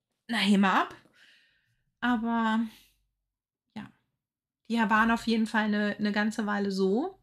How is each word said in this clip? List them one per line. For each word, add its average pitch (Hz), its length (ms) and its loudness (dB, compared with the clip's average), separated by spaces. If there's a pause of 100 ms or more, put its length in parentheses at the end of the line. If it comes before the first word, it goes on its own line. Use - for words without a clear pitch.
(260)
Nahema 202 560 2
ab. 349 120 -6 (1040)
Aber 226 600 0 (1120)
ja, - 160 -16 (760)
die 226 100 -2
waren 220 320 2
auf 233 160 -2
jeden 226 220 0
Fall 214 160 0
eine, 208 320 0
eine 208 160 -2
ganze 214 340 -2
Weile 202 240 -2
so. 196 520 -2